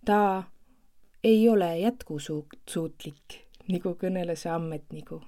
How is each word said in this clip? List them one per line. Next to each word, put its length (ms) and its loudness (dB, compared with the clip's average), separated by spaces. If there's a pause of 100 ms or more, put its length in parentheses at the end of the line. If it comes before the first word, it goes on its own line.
Ta 460 2 (720)
ei 240 8
ole 300 4
jätkusuut-, 880 -4
suutlik, 720 -10 (300)
nigu 260 -2
kõnõlõ 420 -4
see 160 -6
ammetnigu. 760 -8